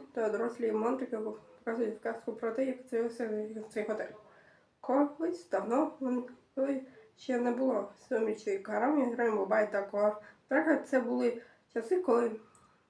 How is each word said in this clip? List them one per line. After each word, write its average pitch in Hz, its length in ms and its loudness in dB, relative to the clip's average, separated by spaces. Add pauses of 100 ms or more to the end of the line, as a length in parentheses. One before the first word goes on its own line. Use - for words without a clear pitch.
(120)
та 220 160 0
дорослі 226 440 -2
монтрики 233 440 0
в-, 214 220 -6 (200)
показують 233 400 -2
казку 226 340 -6
про 226 180 -4
те, 262 140 0
як 254 240 -6
це 233 140 -2
все, 220 460 -4 (220)
цей 208 180 -4
готель. - 240 -4 (680)
Колись 294 680 0
давно, 233 520 0
вон-, 247 280 -2 (260)
коли 269 280 0 (340)
ще 247 220 -2
не 240 120 2
було 233 420 0 (160)
сумічної 214 500 0
карами, 240 560 2
граємо 220 300 2
в 190 40 -4
байт 208 220 4
та 202 120 0
кор-. 208 400 0 (260)
Так, 302 400 2
це 262 120 4
були 240 420 0 (300)
часи, 359 280 0
коли 233 400 2 (500)